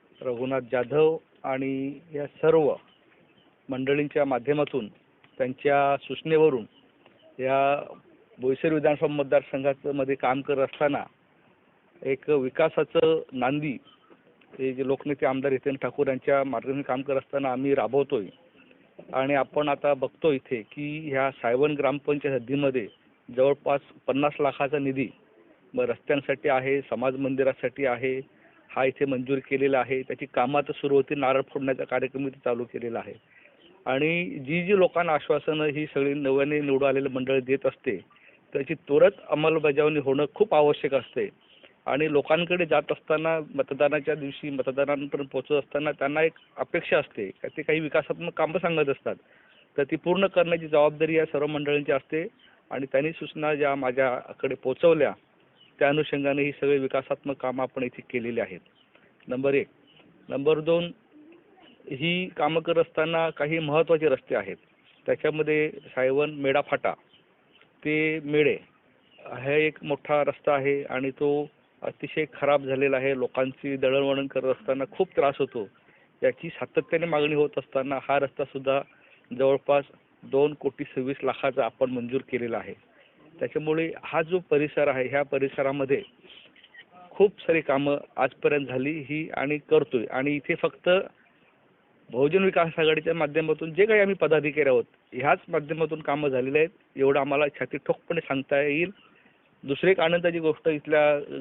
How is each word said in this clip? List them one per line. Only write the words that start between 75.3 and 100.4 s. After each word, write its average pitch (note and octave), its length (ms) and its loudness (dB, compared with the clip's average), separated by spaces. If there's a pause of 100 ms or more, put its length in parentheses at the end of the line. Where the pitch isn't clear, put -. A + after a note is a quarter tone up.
होतो. A#2+ 300 -4 (540)
याची E3+ 260 0
सातत्याने E3 580 -4
मागणी D3+ 280 0
होत D3 220 2
असताना C3+ 420 -4 (100)
हा C#3 100 2
रस्तासुद्धा C3+ 640 -2 (580)
जवळपास C#3 460 2 (380)
दोन C3+ 320 2
कोटी C#3 300 -6
सव्वीस C3+ 380 -6
लाखाचा C3 420 -2
आपण B2 260 -2
मंजूर B2 300 -4 (120)
केलेला A#2 260 -4
आहे. G2 140 -10 (640)
त्याच्यामुळे D#3 540 -2 (100)
हा E3 200 -2
जो E3+ 160 -2 (120)
परिसर D3 380 2
आहे, C3 200 -2
ह्या C#3+ 140 0
परिसरामध्ये C3+ 800 -2 (1080)
खूप G3+ 300 4
सारी E3 200 0
कामं C#3+ 360 0 (200)
आजपर्यंत C#3+ 500 0
झाली C3+ 420 -4
ही D#3 280 -6
आणि C#3+ 220 -2
करतोय. C#3+ 460 2
आणि C#3+ 320 -2
इथे - 180 -4
फक्त - 360 -2 (1200)
बहुजन D3+ 320 4
विकास E3+ 340 2
आघाडीच्या D#3 360 2
माध्यमातून D#3 600 -2
जे F#3+ 120 4
काही G#3+ 140 6
आम्ही G3 140 4
पदाधिकारी D3+ 540 2
आहोत, B2 160 4 (280)
ह्याच C#3+ 260 2 (100)
माध्यमातून D#3 520 -4
कामं D3 280 -2
झालेली C3 300 0
आहेत, D#3+ 100 4 (280)
एवढं C#3 240 4
आम्हाला C#3+ 280 0
छाती - 280 -8
ठोकपणे - 440 -4
सांगता C#3 420 -2
येईल. D3+ 280 -2 (720)
दुसरी C#3 280 0
एक F#3+ 100 4
आनंदाची E3+ 380 2
गोष्ट D#3 300 0